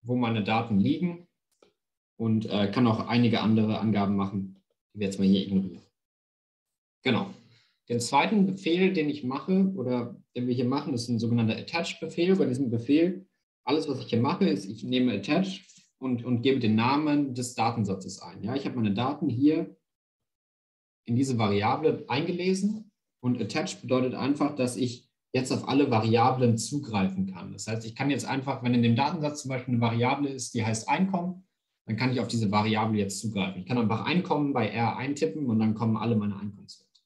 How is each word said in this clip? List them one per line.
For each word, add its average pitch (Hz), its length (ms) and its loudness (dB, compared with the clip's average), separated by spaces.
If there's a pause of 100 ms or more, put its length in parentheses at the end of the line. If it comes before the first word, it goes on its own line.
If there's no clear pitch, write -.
wo 123 140 -2
meine 113 260 0
Daten 110 360 0
liegen 160 500 0 (880)
und, 110 280 2
äh, 101 260 0
kann 123 160 4
auch 113 180 2
einige 117 340 4
andere 110 380 2
Angaben 101 380 2
machen, 98 420 -4 (340)
die 104 80 -12
wir 101 60 -2
jetzt 95 120 -4
mal 98 100 4
hier 101 180 4
ignorieren. 95 380 -2 (1200)
Genau. 98 260 0 (580)
Den 120 120 0
zweiten 185 460 2
Befehl, 180 460 0
den 151 160 0
ich 127 140 -6
mache 190 540 0
oder 123 440 -4 (140)
den 123 140 -4
wir 123 60 0
hier 123 100 0
machen, 143 280 -2
ist 120 160 -4
ein 117 120 0
sogenannter 113 360 2
Attach-Befehl. 170 760 -2
Bei 147 120 2
diesem 127 220 -2
Befehl, 147 600 2 (360)
alles, 147 240 0
was 123 120 -4
ich - 60 -12
hier 113 140 0
mache, 170 280 2
ist, - 160 0
ich - 180 -12
nehme 123 300 2
Attach 151 480 -2 (380)
und, 123 260 -4
und 120 180 0
gebe 135 160 4
den 110 160 2
Namen 143 600 2
des 123 200 -6
Datensatzes 110 680 -2
ein. 98 220 -16
Ja, 120 140 -4
ich 147 80 -4
habe 131 120 -4
meine 107 160 0
Daten 127 360 -2
hier 147 480 2 (1300)
in 117 100 0
diese 131 220 0
Variable 123 680 0
eingelesen 185 840 -2 (320)
und 123 180 0
Attach 156 400 -4
bedeutet 127 340 0
einfach, 143 420 0
dass 123 200 -2
ich 117 340 -4 (240)
jetzt 127 180 0
auf - 160 -2
alle 131 220 2
Variablen 117 680 4
zugreifen 104 680 -2
kann. 95 260 -12
Das - 140 -12
heißt, 113 200 -6
ich 113 80 -12
kann 139 160 -2
jetzt 131 140 -2
einfach, 135 380 -4
wenn 123 120 2
in 120 80 4
dem 117 140 6
Datensatz 147 460 0
zum 131 80 -8
Beispiel 127 240 -2
eine 117 80 2
Variable 123 480 2
ist, 127 240 -10
die 110 100 0
heißt 110 240 -2
Einkommen, 180 580 -2 (400)
dann 107 100 -2
kann 127 140 0
ich 127 80 0
auf 110 80 -2
diese 110 240 0
Variable 107 480 2
jetzt 98 220 -4
zugreifen. 95 400 -4
Ich 90 60 -12
kann 123 120 -2
einfach 110 260 0
Einkommen 147 480 0
bei 113 160 0
R 117 280 -2
eintippen 147 500 -4
und 110 140 2
dann 110 140 2
kommen 113 220 0
alle 113 200 0
meine 104 200 -2
Einkommenswerte. - 680 -14